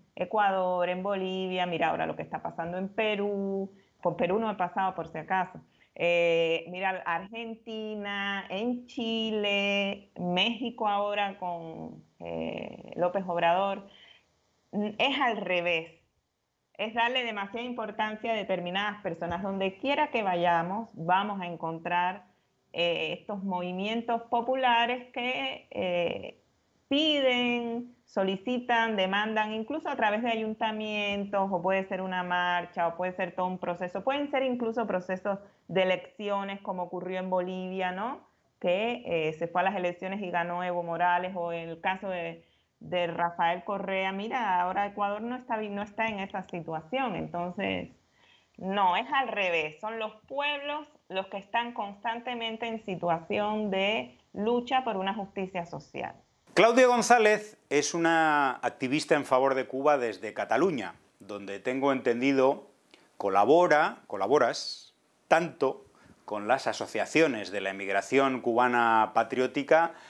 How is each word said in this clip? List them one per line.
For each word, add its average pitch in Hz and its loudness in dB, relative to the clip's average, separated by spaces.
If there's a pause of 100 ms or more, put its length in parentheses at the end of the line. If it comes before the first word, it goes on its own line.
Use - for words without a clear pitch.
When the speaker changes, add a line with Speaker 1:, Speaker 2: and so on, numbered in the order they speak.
(160)
Speaker 1:
Ecuador, 180 0
en 185 -4
Bolivia. 190 -2
Mira 165 0
ahora 160 -2
lo 156 -6
que 160 -8
está 156 -8
pasando 170 -6
en 190 -4
Perú. 202 -2 (300)
Con 165 0
Perú 180 2
no 226 -2
he 202 -4
pasado 185 -2
por 160 -8
si 160 -10
acaso. 180 -4 (320)
Eh, 165 4
mira, 185 -4
Argentina, 202 -6
en 247 -4
Chile, 202 0
México 214 0
ahora 202 -2
con, 165 -10 (160)
eh, - -8
López 180 0
Obrador. 185 0 (840)
Mm, 208 -2
es 269 0
al 233 2
revés. 175 -2 (840)
Es 220 -4
darle 240 0
demasiada 220 -6
importancia 214 -4
a 226 0
determinadas 190 -2
personas. 170 -4
Donde 190 -2
quiera 285 0
que 226 0
vayamos, 175 2
vamos 190 0
a 175 -6
encontrar, 175 -2 (480)
eh, 160 0
estos 196 -8
movimientos 196 -2
populares 247 2
que, 262 -6
eh, - -2 (440)
piden, 247 2 (100)
solicitan, 226 0
demandan, 214 0
incluso 285 -4
a 277 -4
través 220 2
de 240 0
ayuntamientos, 214 -2
o 175 0
puede 190 2
ser 190 -4
una 185 -2
marcha, 180 0
o 170 -2
puede 180 -2
ser 180 -4
todo 185 0
un 185 -4
proceso, 175 -4
pueden 285 0
ser 277 0
incluso 240 -2
procesos 185 -2 (280)
de 185 2
elecciones, 196 -2
como 185 -6
ocurrió 180 -6
en 185 -4
Bolivia, 185 -2
¿no? 220 -6 (380)
Que, 214 0
eh, 160 0
se 170 -4
fue 180 0
a 185 4
las 196 0
elecciones 185 -4
y 180 -6
ganó 175 -2
Evo 175 -2
Morales, 175 0
o 170 -4
en 165 -6
el 165 -12
caso 190 -4
de, 165 -6 (360)
de 175 -2
Rafael 170 0
Correa, 190 -2
mira, 202 -2
ahora 185 0
Ecuador 202 -4
no 240 -6
está, 247 -6
no 208 -4
está 214 -4
en 208 -4
esa 196 -6
situación, 180 -4
entonces, 175 -4 (680)
no, 190 2
es 247 -2
al 269 2
revés, 175 0
son 226 -6
los 214 -6 (140)
pueblos 294 -4 (220)
los 190 -4
que 202 -10
están 233 -2
constantemente 226 -6
en 226 -6
situación 208 -2
de 208 0 (160)
lucha 240 0
por 220 -2
una 190 -2
justicia 190 -6
social. - -10 (380)
Speaker 2:
Claudia 240 8
González 220 6 (120)
es 143 2
una 160 4
activista 135 0
en 139 0
favor 135 6
de 127 0
Cuba 139 4
desde 107 -4
Cataluña, 110 0 (240)
donde 101 -10
tengo 135 0
entendido 131 4 (500)
colabora, 151 6
colaboras 117 2 (400)
tanto 156 2 (400)
con 104 -6
las 127 2
asociaciones 110 2
de 98 -2
la 95 -2
emigración 98 2
cubana 117 4
patriótica 131 4 (160)